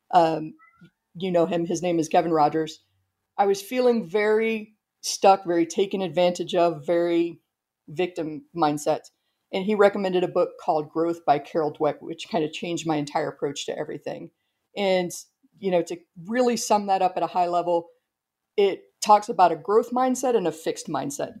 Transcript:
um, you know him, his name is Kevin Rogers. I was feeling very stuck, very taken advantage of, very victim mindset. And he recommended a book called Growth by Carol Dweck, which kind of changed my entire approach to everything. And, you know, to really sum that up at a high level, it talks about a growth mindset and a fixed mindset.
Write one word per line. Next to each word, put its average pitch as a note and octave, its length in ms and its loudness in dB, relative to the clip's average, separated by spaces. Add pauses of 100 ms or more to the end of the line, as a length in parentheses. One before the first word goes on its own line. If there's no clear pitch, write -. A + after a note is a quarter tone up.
(120)
um, D#3+ 420 2 (600)
you F#3 160 -4
know E3+ 140 4
him, E3+ 200 -2
his E3+ 160 -4
name F3 160 0
is D#3+ 120 -2
Kevin F3 240 2
Rogers. D#3 500 0 (540)
I G3+ 80 4
was G3 160 0
feeling B3 440 0
very G#3+ 680 0 (260)
stuck, G3 440 4
very E3+ 200 2
taken G3 360 -2
advantage F3 540 0
of, E3+ 300 2
very E3+ 540 0 (480)
victim D#3 680 -6
mindset. D3+ 560 -2 (420)
And F#3+ 140 -4
he G#3+ 100 0
recommended G3 480 2
a F3+ 40 -2
book E3+ 320 -2
called D3+ 320 -2
Growth E3 340 -2
by D3 140 4
Carol D3+ 340 -2
Dweck, C#3+ 280 -2
which - 280 -14
kind - 140 -2
of - 80 -4
changed E3+ 340 -6
my D#3+ 120 0
entire D3 320 -4
approach C#3+ 360 -6
to - 120 -6
everything. D#3 540 -10 (440)
And, F#3 360 0 (460)
you F#3+ 140 -2
know, F3 120 4
to E3+ 140 -8 (280)
really A#3+ 320 0
sum G#3 300 0
that F#3+ 140 2
up F3+ 160 2
at E3+ 60 -2
a E3 40 -2
high F3+ 200 0
level, F3 420 0 (680)
it G3 260 2 (180)
talks G#3 280 4
about F3+ 220 4
a - 40 -2
growth G#3+ 360 0
mindset B3+ 440 0
and F#3+ 100 2
a D#3+ 60 0
fixed - 360 -8
mindset. C#3+ 540 -6